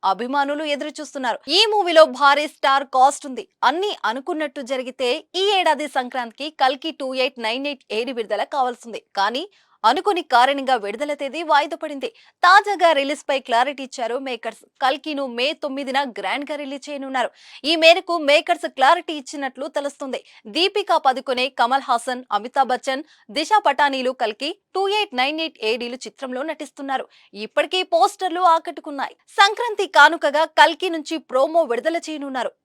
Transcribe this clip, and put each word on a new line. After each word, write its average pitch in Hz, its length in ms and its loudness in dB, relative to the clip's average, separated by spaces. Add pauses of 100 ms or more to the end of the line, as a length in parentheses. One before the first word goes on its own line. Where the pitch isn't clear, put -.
(140)
అభిమానులు 277 500 -4 (100)
ఎదురు 302 240 -8
చూస్తున్నారు. 262 420 -6 (180)
ఈ 427 40 6 (120)
మూవీలో 339 300 6 (160)
భారీ 285 260 4 (100)
స్టార్ 277 300 2 (120)
కాస్ట్ 285 320 4
ఉంది. 233 160 -10 (240)
అన్నీ 370 240 -2 (160)
అనుకున్నట్టు 294 520 -6 (120)
జరిగితే 254 360 -4 (320)
ఈ 392 40 2 (140)
ఏడాది 294 280 2 (100)
సంక్రాంతికి 254 500 -8 (140)
కల్కి 277 380 0
టూ 262 100 -6 (140)
ఎయిట్ 277 240 -6
నైన్ 262 220 -4
ఎయిట్ 269 140 -12 (140)
ఏడీ 254 220 -4
విడుదల 208 240 -2 (100)
కావాల్సింది. 247 480 -4 (180)
కానీ 233 240 -2 (440)
అనుకోని 349 340 2 (100)
కారణంగా 262 500 4
విడుదల 226 380 -6
తేదీ 285 300 -6
వాయిదా 311 320 2
పడింది. 294 260 -8 (360)
తాజాగా 381 440 6 (100)
రిలీజ్ 277 300 -2
పై 277 80 2 (100)
క్లారిటీ 262 420 0
ఇచ్చారు 233 280 -6 (100)
మేకర్స్. 233 340 -8 (220)
కల్కిను 285 420 -2 (120)
మే 247 100 0 (160)
తొమ్మిదిన 269 360 -4 (200)
గ్రాండ్ 214 320 -6
గా 302 120 -6
రిలీజ్ 269 260 -10
చేయనున్నారు. 269 420 -6 (400)
ఈ 339 120 4
మేరకు 339 320 6 (140)
మేకర్స్ 330 380 2 (120)
క్లారిటీ 320 420 4
ఇచ్చినట్లు 269 460 -10 (100)
తెలుస్తుంది. 285 440 -8 (340)
దీపికా 381 420 0 (100)
పదుకొనే, 254 400 0 (140)
కమల్ 262 260 0
హాసన్, 247 340 -2 (180)
అమితాబ్ 220 340 -2
బచ్చన్, 262 320 -4 (320)
దిశా 359 320 2
పటానీలు 269 440 0 (100)
కల్కి 233 280 -4 (240)
టూ 381 80 0 (140)
ఎయిట్ 415 240 -4
నైన్ 302 240 -2
ఎయిట్ 311 120 -10 (140)
ఏడీలు 240 340 -4
చిత్రంలో 254 460 -10
నటిస్తున్నారు. 277 560 -8 (400)
ఇప్పటికే 339 340 -2 (140)
పోస్టర్లు 359 480 0 (100)
ఆకట్టుకున్నాయి. 311 640 -6 (220)
సంక్రాంతి 415 480 2 (100)
కానుకగా 302 480 6 (160)
కల్కి 320 360 4
నుంచి 311 200 -8 (160)
ప్రోమో 320 300 2 (100)
విడుదల 269 240 -2 (120)
చేయనున్నారు. 269 440 -6 (120)